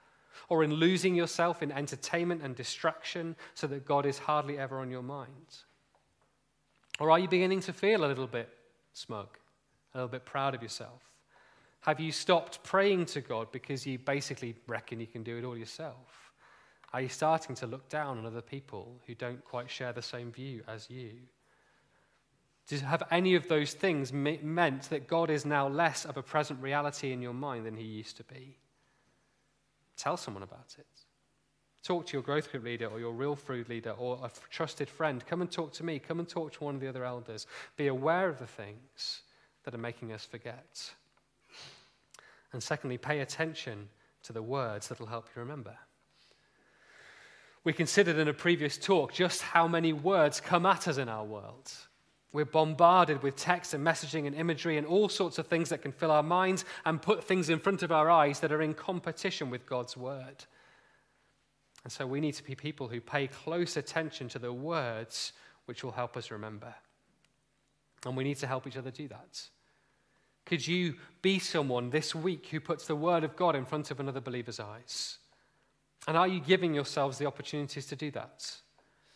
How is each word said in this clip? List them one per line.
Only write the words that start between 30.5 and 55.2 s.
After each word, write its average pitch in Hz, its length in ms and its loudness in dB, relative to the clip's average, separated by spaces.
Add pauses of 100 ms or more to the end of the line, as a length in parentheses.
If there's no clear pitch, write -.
it. - 80 -20 (960)
Talk 170 240 -2
to - 80 -10
your 135 80 -2
growth 147 280 -2
group 123 140 -8
leader 117 220 -4
or 107 140 -6
your 117 120 -6
real 139 240 -2
food 123 320 -8
leader 117 300 -6
or 123 240 -4
a 123 40 -8
f-, - 240 -14
trusted - 380 -4
friend. 143 380 -2
Come 180 160 -2
and 175 100 -4
talk 156 220 -6
to - 100 -10
me. 160 160 -4
Come 165 200 -4
and 170 100 -6
talk 160 240 -6
to - 100 -10
one 143 120 -4
of 135 40 -6
the 135 80 -6
other 127 160 -6
elders. 120 420 -8 (300)
Be 147 120 2
aware 156 420 4
of 139 100 -4
the 123 80 -12
things - 760 -12 (420)
that 120 80 -8
are 117 60 -8
making 117 340 -8
us 107 120 -12
forget. - 680 -14 (1600)
And 123 100 -6
secondly, 135 340 -4
pay 147 220 -2
attention 131 680 -6 (340)
to - 80 -16
the 113 100 -6
words 117 460 -4
that'll 117 200 -10
help 113 280 -10
you 120 60 -10
remember. 120 340 -12 (1900)
We 156 80 2
considered 170 440 6
in 156 100 4
a 147 60 2
previous 147 440 2
talk 170 360 2
just 180 280 2
how 170 260 6
many 165 260 4
words 151 460 4
come 175 260 4
at 185 220 6
us 143 100 2
in 127 120 -2
our 110 140 -6
world. 107 480 -12 (640)
We're 147 120 2
bombarded 156 800 8
with 139 120 2
text 175 380 0
and 143 120 0
messaging 156 420 2
and 139 80 -2
imagery 160 420 0
and 147 100 0
all 196 200 6
sorts 180 300 0